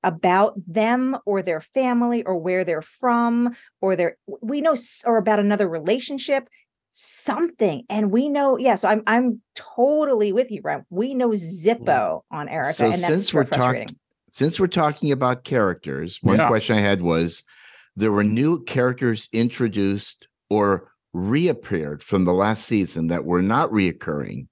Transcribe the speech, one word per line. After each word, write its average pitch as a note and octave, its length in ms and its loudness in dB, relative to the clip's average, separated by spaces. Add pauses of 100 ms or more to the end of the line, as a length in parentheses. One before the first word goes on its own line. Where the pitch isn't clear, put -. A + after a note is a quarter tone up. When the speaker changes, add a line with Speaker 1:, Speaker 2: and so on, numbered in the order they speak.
Speaker 1:
about F#3 520 2 (120)
them A#3+ 480 0 (120)
or G3 160 0
their D#3+ 180 -2
family A#3+ 600 0
or F#3 140 -2
where F3+ 280 0
they're D#3 160 -2
from A#3+ 720 0 (240)
or F#3+ 160 0
their, E3+ 220 0 (240)
we C4+ 180 -4
know D#4 120 2
s-, - 340 -6
or A#3 120 2
about G#3 220 2
another G#3 300 2
relationship, B3 800 -4 (420)
something. A3+ 1000 -4
And G#3 220 0
we B3+ 160 2
know, C#4 300 2
yeah, B3 160 2
so G3 160 0
I'm, G#3+ 160 2
I'm A#3+ 340 2 (160)
totally B3+ 760 2
with B3 180 2
you, G3 120 -10
Brian. D3+ 260 -4
We A3+ 240 -4
know B3 160 0
Zippo E3 920 0 (100)
on D3 180 -8
Erica, D3+ 240 -4
Speaker 2:
So C#3+ 120 2
Speaker 1:
and A2 100 4
that's - 100 -2
Speaker 2:
since F#3 280 0
we're C#3+ 120 4
Speaker 1:
frustrating. B2 440 0
Speaker 2:
talk-, - 80 -20 (340)
since D#3 280 -2
we're F#3 80 4
talking D3+ 440 0
about B2 320 0
characters, F2 800 -2
one G2 160 4
Speaker 3:
Yeah. C3 80 4
Speaker 2:
question A2+ 280 2
I G#2 60 4
had G2+ 220 2
was, E2 400 0 (520)
there G#2+ 160 0
were G#2 120 2
new C3 400 0
characters B2+ 680 -2
introduced G2+ 960 -2 (220)
or G2+ 420 0 (220)
reappeared F#2+ 880 -2
from F#2+ 220 0
the F2+ 80 2
last G#2 320 0
season E2 420 -2
that E2+ 180 -2
were F2 180 0
not A#2+ 280 0
reoccurring. D2+ 800 -2